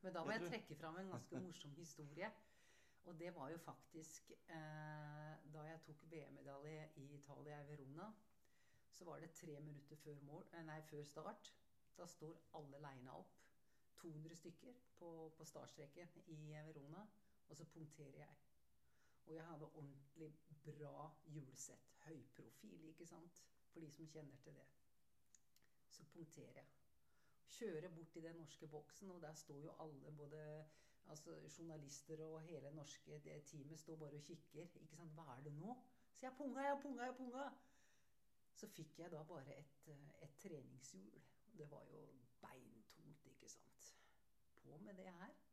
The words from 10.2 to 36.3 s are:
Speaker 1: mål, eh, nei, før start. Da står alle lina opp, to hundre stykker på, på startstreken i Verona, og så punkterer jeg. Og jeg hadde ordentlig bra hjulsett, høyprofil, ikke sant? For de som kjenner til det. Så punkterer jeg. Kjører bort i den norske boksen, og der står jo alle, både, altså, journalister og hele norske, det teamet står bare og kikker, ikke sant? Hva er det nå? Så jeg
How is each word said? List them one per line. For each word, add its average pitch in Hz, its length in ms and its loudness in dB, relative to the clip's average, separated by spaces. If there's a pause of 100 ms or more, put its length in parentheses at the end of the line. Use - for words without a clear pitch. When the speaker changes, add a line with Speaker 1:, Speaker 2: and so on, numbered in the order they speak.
Speaker 1:
mål, 147 320 -2
eh, 170 100 0
nei, 156 180 2
før 147 220 2
start. - 480 0 (460)
Da 175 80 0
står 165 320 -2 (160)
alle 143 260 0
lina 135 380 -2
opp, - 160 -4 (640)
to 170 140 2
hundre 156 240 2
stykker 175 380 -4 (260)
på, 165 360 2
på 165 80 -6
startstreken 156 640 -4 (200)
i 151 260 0 (120)
Verona, 156 420 -2 (420)
og 156 80 -4
så 165 80 -2
punkterer 151 540 -4
jeg. 147 160 -6 (920)
Og 160 80 2
jeg 160 100 4
hadde 156 200 2
ordentlig 151 680 -2 (320)
bra 147 480 2 (140)
hjulsett, 131 680 0 (140)
høyprofil, 165 840 -4
ikke 165 160 -6
sant? 170 380 -8 (300)
For 175 80 0
de 151 100 2
som 165 160 0
kjenner 147 340 -2
til 156 120 -6
det. 139 120 -8 (1200)
Så - 160 -8
punkterer 147 500 -4
jeg. 143 140 -6 (800)
Kjører 180 420 8
bort 165 260 -2
i 165 60 2
den 165 160 0
norske 156 300 -4
boksen, 151 440 -2
og 175 100 -2
der 156 120 0
står 143 280 -2
jo 160 180 -2
alle, 147 320 -2
både, 151 540 0 (400)
altså, 156 300 -2 (220)
journalister 156 680 0
og 160 180 2
hele 147 320 0
norske, 151 500 -2
det 151 220 -2
teamet 151 340 -2
står 160 180 0
bare 147 180 0
og 147 80 0
kikker, 170 500 -2
ikke 151 220 -8
sant? 165 180 -2
Hva 151 240 -2
er 135 60 -2
det 147 100 4
nå? 190 220 6 (400)
Så - 100 0
jeg 254 120 6